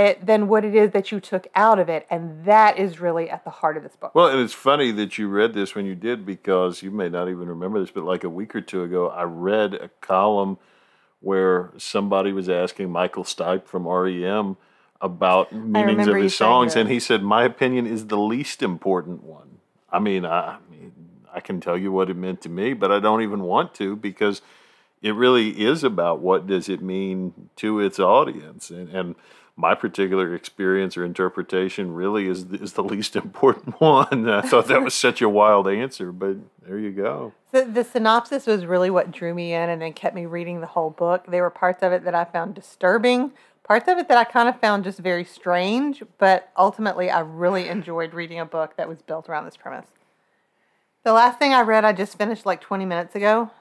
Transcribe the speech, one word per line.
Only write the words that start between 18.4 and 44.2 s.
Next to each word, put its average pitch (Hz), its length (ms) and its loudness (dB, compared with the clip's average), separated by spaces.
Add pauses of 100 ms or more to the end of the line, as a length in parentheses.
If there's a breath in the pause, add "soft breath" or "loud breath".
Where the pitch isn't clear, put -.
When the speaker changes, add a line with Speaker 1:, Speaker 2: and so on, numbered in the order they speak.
Speaker 2:
important 90 600 -4
one." - 360 -20 (300)
I - 100 -2
mean, 98 260 -2
I, 85 300 -4
I - 20 -20 (120)
mean, - 220 -20 (420)
I 180 60 -10
can 90 220 -8
tell 87 160 -2
you 95 160 -4
what 92 160 0
it 90 80 -6
meant 92 240 -8
to 87 80 -14
me, 98 240 -4
but 101 180 0
I 101 80 4
don't 110 220 2
even 101 220 -4
want 110 320 -2
to, 101 200 -4
because 104 460 -4 (600 soft breath)
it 107 140 -4
really 120 340 4 (160)
is 151 180 0
about 87 360 0
what 90 260 0
does 95 220 -2
it 92 140 -6
mean 92 760 -8
to 107 220 -2
its 98 200 -2
audience. 92 720 0
And, 87 200 -14
and 87 260 -6 (400 soft breath)
my 87 200 2
particular 95 580 -2
experience 95 640 -2
or 90 80 -6
interpretation 92 880 -4
really 98 340 -2
is, 92 240 -4
is 98 220 -12
the 104 100 -4
least 107 320 -6
<laughs> 101 100 -4
important - 560 -2
one. 131 480 4
I 104 120 2
thought 117 260 4
that 131 160 4
was 127 100 -2
such - 280 2
a 113 80 4
wild 104 380 6
answer, 101 440 -4
but 95 260 -6 (280)
there 98 140 -8
you 107 120 -8
go. 110 420 -6 (180)
Speaker 1:
The, 262 140 4
the 233 180 -2
synopsis 233 640 0
was 208 180 0
really 180 240 2
what 180 220 0
drew 170 240 -8
me 170 180 -6
in 170 160 -2
and 170 120 -4
then 160 120 -8
kept 175 220 -6
me 175 100 -8
reading 170 360 -8
the 165 60 -12
whole 160 220 -2
book. 175 380 -2
There 180 160 0
were 175 80 -2
parts 180 320 0
of 185 80 2
it 180 140 -2
that 175 100 -4
I 170 80 2
found 170 320 -6
disturbing, 233 760 0 (320 soft breath)
parts 220 240 2
of 359 120 4
it 339 80 -4
that 247 100 6
I 240 60 6